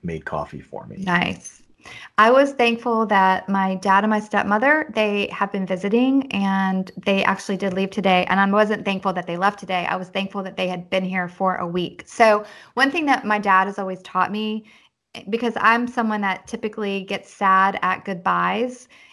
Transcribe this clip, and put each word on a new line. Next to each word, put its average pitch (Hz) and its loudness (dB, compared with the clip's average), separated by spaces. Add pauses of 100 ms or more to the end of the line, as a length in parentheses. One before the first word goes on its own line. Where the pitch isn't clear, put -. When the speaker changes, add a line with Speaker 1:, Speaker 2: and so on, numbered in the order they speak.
Speaker 1:
made 82 -8
coffee 73 -8
for - -16
me. - -18
Speaker 2:
Nice. 180 -4 (560)
I 220 8
was 277 6
thankful 233 0
that 190 4
my 190 0
dad 190 2
and 214 2
my 214 2
stepmother, 220 0
they 208 0
have - -4
been 190 -4
visiting, 240 0
and 190 0 (160)
they 196 2
actually 190 0
did 190 -2
leave 190 -2
today. 185 2
And 190 2
I 196 4
wasn't 214 2
thankful 190 -2
that 175 -6
they 170 -6
left 202 0
today. 180 -4
I - -2
was 185 -8
thankful 196 -6
that 185 -10
they 185 -2
had 180 -6
been 190 0
here 185 -4
for 185 -2
a 175 -6
week. 175 -6
So 208 4 (300)
one 269 2
thing 311 -4
that 269 2
my 208 -2
dad 190 4
has 202 -8
always 185 -8
taught 185 -2
me, 214 -6 (640)
because 233 -2
I'm 233 2
someone 220 -2
that 190 -4
typically 208 -6
gets 190 -8
sad 190 2
at 185 -2
goodbyes, 185 -4 (260)